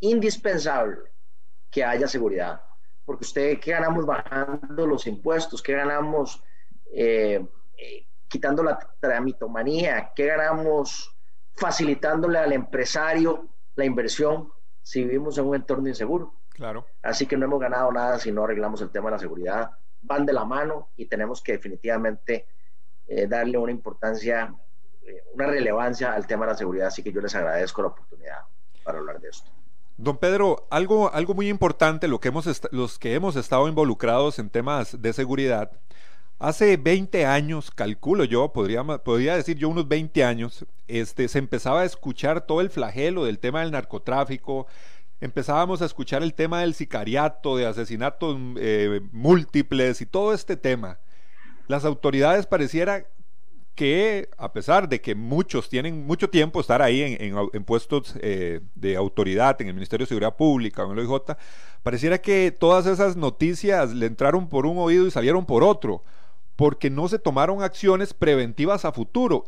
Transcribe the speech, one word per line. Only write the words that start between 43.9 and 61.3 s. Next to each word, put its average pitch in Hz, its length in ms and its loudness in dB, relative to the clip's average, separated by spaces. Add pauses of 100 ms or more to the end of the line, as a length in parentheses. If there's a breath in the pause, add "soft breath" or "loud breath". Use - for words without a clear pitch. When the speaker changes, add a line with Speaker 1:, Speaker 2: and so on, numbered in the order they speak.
Speaker 2:
empezábamos 151 640 0
a - 20 2
escuchar 143 380 -2
el 165 120 0
tema 170 280 0
del 170 120 0
sicariato, 131 800 0
de 123 100 2
asesinatos, 117 720 -2 (200)
eh, 104 460 2 (100)
múltiples 135 880 4
y 120 60 -6
todo 208 260 2
este 185 240 -2
tema. 117 420 -2 (720 soft breath)
Las 143 160 0
autoridades 147 640 4
pareciera 180 600 0 (680)
que, 190 640 2
a 120 160 -6
pesar 170 340 4
de 131 140 0
que 107 140 -2
muchos 123 560 0
tienen 147 360 -2
mucho 175 220 0
tiempo 165 320 4
estar 139 220 4
ahí 127 180 6
en, 107 380 -2
en, 101 160 0
en 104 100 -4
puestos, 117 560 0
eh, 90 400 -2 (140)
de 95 220 0
autoridad, 98 640 4
en 101 60 -4
el 92 60 -4
Ministerio 95 300 -2
de - 40 -2
Seguridad 107 280 0
Pública 127 460 2
o 98 40 0
en 98 60 -4
el 104 60 -2
O 117 60 -2
I - 20 -2
J, 135 320 -2 (440 loud breath)